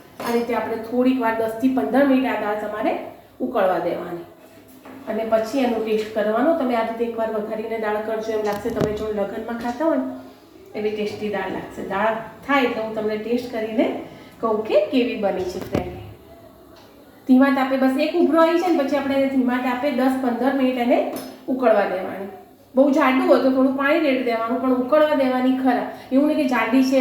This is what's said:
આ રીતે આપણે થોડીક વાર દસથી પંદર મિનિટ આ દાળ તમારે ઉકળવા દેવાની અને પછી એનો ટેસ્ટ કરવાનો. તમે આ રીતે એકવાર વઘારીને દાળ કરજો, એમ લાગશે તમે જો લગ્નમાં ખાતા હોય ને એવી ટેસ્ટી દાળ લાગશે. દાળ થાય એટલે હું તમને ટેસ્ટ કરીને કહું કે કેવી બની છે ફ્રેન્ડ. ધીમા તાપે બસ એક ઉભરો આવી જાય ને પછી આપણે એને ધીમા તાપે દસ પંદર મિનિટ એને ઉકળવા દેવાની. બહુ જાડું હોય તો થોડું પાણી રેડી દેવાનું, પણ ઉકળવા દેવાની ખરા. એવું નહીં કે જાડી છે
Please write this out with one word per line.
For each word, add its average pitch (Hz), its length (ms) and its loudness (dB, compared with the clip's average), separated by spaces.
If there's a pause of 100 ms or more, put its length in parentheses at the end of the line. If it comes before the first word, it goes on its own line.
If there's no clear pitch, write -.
(240)
આ 233 100 0
રીતે 233 240 0
આપણે 220 200 -4 (100)
થોડીક 254 340 2
વાર 226 160 0
દસથી 226 400 0
પંદર 233 320 2
મિનિટ 254 220 2
આ 214 100 -4
દાળ 214 220 -2
તમારે 220 280 -2 (540)
ઉકળવા 185 400 0
દેવાની 170 400 -6 (840)
અને 220 200 -4
પછી 226 340 0
એનો 226 220 0
ટેસ્ટ 214 300 -2
કરવાનો. 220 420 2
તમે 247 180 0
આ 226 140 0
રીતે 233 180 -4
એકવાર 226 280 -4
વઘારીને 220 500 -6
દાળ 208 220 -2
કરજો, 220 280 -4
એમ 214 140 -2
લાગશે 226 260 -4
તમે 214 220 -2
જો 214 100 -6 (120)
લગ્નમાં 226 440 -6
ખાતા 262 240 -2
હોય 269 140 0
ને 262 80 -6 (680)
એવી 214 120 -2
ટેસ્ટી 208 400 -6
દાળ 190 220 -6
લાગશે. - 340 -10
દાળ 214 260 0 (300)
થાય 269 240 2
એટલે 220 140 -4
હું 220 140 -6
તમને 214 260 -2
ટેસ્ટ 240 320 -2
કરીને 220 320 0 (540)
કહું 214 280 0
કે 453 80 2 (160)
કેવી 233 320 0
બની 185 280 -2
છે 185 120 -8
ફ્રેન્ડ. 180 340 -6 (1300)
ધીમા 269 320 6
તાપે 262 240 0
બસ 262 220 2
એક 320 160 0
ઉભરો 311 240 4
આવી 339 180 2
જાય 359 140 2
ને 277 80 2
પછી 277 160 0
આપણે 269 180 0
એને 269 160 2
ધીમા 247 320 2
તાપે 254 320 -2
દસ 262 240 2
પંદર 254 380 0
મિનિટ 254 260 2
એને 311 120 4 (540)
ઉકળવા 214 400 4
દેવાની. 190 380 -6 (440)
બહુ 277 220 6
જાડું 269 320 4
હોય 262 160 6
તો 262 60 4
થોડું 262 320 2
પાણી 311 240 2
રેડી 254 240 0
દેવાનું, 233 320 -2
પણ 262 120 2 (120)
ઉકળવા 302 360 4
દેવાની 262 380 2
ખરા. 254 260 0 (260)
એવું 277 160 4
નહીં 302 140 2
કે 254 120 0
જાડી 233 340 2
છે 269 120 2